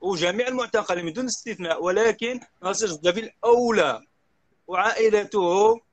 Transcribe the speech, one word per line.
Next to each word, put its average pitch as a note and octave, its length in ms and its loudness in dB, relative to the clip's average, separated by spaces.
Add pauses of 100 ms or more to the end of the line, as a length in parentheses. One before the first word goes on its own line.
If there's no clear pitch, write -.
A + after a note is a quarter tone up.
وجميع F#3 480 -2
المعتقلين G#3+ 580 -2
بدون E3 180 -6
استثناء، F3 600 -6
ولكن A3 560 0 (220)
ناصر G3 240 -2
الزبزافي F3 340 -2
الاولى، A3+ 800 2 (680)
وعائلته G#3 1120 2 (120)